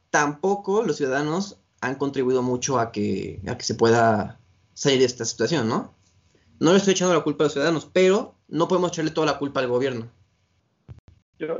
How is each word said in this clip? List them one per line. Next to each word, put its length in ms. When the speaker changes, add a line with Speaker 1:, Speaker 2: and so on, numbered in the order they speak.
Speaker 1:
tampoco 720
los 140
ciudadanos 640
han 140
contribuido 480
mucho 360
a 140
que, 540
a 100
que 80
se 120
pueda 600
salir 240
de 80
esta 180
situación, 440
¿no? 260
No 120
le 60
estoy 140
echando 220
la 80
culpa 220
a 20
los 80
ciudadanos, 380
pero 420
no 200
podemos 220
echarle 200
toda 160
la 120
culpa 220
al 80
gobierno. 400
Speaker 2:
Yo, 220